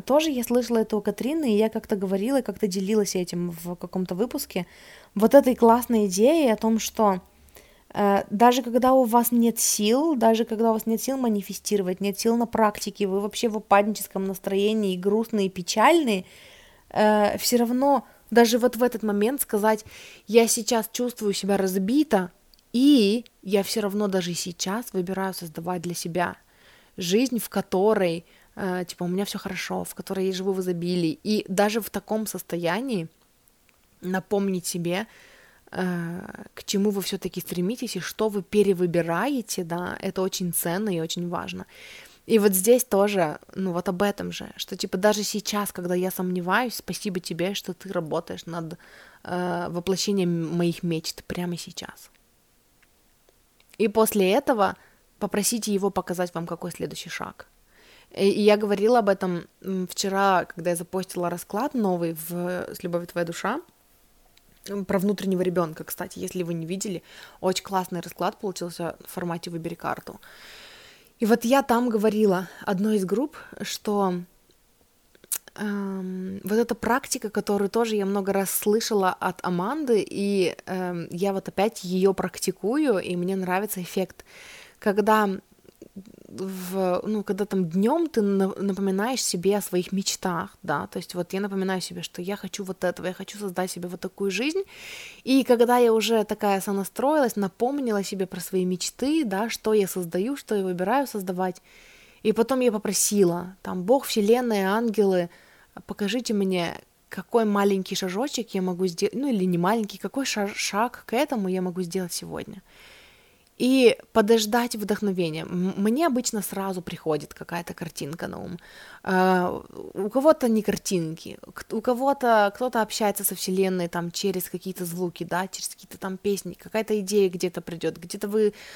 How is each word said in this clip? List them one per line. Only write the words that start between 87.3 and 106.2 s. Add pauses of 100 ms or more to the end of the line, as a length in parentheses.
там
днем
ты
на-,
напоминаешь
себе
о
своих
мечтах,
да,
то
есть
вот
я
напоминаю
себе,
что
я
хочу
вот
этого,
я
хочу
создать
себе
вот
такую
жизнь, (600)
и
когда
я
уже
такая
сонастроилась,
напомнила
себе
про
свои
мечты,
да,
что
я
создаю,
что
я
выбираю
создавать, (640)
и
потом
я
попросила,
там,
Бог,
Вселенная,
ангелы, (580)
покажите